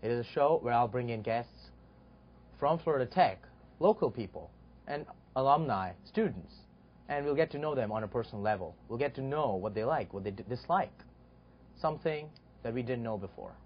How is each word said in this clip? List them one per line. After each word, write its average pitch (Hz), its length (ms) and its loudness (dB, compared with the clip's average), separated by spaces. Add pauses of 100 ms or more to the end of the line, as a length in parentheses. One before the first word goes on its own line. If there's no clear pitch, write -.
It 110 100 -2
is 120 140 0
a - 60 -18
show 151 300 4
where 120 120 0
I'll 120 140 6
bring 120 220 -2
in 113 120 -4
guests 117 480 -4 (880)
from 160 200 2
Florida 143 260 2
Tech, 123 360 4 (380)
local 175 320 4
people, 90 400 -8 (360)
and 147 180 -6 (300)
alumni, 131 560 4 (140)
students, 131 480 -2 (540)
and 143 180 -2
we'll 143 100 2
get 160 160 4
to 147 60 -8
know 151 180 -2
them 110 160 0
on 110 120 -2
a 107 40 -4
personal 113 340 -4
level. 92 340 -2 (140)
We'll 117 100 -4
get 139 160 0
to 139 60 -6
know 135 340 0
what 98 180 -4
they 107 100 -2
like, 127 300 -2
what 98 100 -6
they 101 80 -4
d-, 98 180 -10
dislike, 165 440 -2 (840)
something 156 500 -2 (340)
that 117 100 -4
we 127 80 -2
didn't 120 220 -4
know 110 140 -2
before. 92 360 -10 (120)